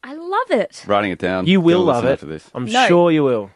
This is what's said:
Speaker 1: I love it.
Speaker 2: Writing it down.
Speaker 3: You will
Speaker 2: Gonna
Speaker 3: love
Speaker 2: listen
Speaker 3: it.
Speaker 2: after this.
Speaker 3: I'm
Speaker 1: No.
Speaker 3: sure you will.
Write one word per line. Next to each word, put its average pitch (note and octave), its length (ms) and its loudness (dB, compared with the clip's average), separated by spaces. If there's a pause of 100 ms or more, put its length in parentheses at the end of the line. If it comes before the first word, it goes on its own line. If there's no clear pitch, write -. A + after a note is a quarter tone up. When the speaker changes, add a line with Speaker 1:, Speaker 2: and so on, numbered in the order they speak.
Speaker 1:
I C4 100 -18
love F#4+ 360 -8
it. A3+ 360 -4
Speaker 2:
Writing G2+ 240 0
it F2 80 -8
down. F#2 280 -2
Speaker 3:
You F#3 140 4
will E3+ 200 4
Speaker 2:
Gonna F3+ 60 2
Speaker 3:
love B2 180 0
Speaker 2:
listen B2 40 0
Speaker 3:
it. C3+ 40 0
Speaker 2:
after C#3 140 -6
this. - 280 -16
Speaker 3:
I'm B2+ 120 -8
Speaker 1:
No. A#3+ 200 0
Speaker 3:
sure F3 240 4
you D#3 140 2
will. A2 320 -2